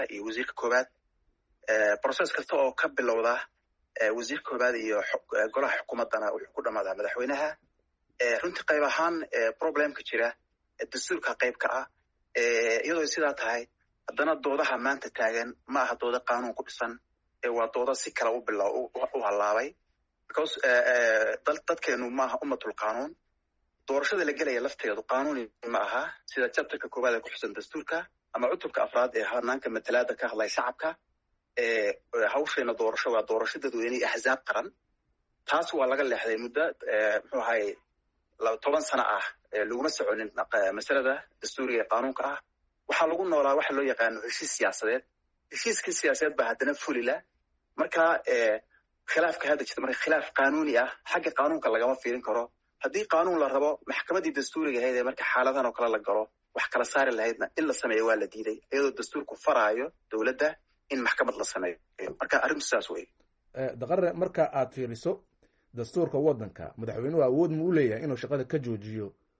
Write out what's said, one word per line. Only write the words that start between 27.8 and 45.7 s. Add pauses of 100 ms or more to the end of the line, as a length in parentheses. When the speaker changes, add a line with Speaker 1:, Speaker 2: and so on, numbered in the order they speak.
Speaker 1:
ama
cutubka
afraad
ee
hannaanka
matalaadda
ka
hadlaya
shacabka. (680)
Eh, (240)
eh,
hawsheena
doorasho
waa
doorasho
dadweyne
iyo
axsaab
qaran. (800)
Taas
waa
laga
leexday
muddo, (200)
eh,
muxuu
ahaayey, (680)
la-,
toban
sano
ah, (300)
eh,
laguma
soconin,
eh,
masalada (240)
dastuuriga
ee
qaanuunka
ah. (500)
Waxaa
lagu
noolaa
waxa
loo
yaqaano
heshiis
siyaasadeed. (500)
Heshiiskii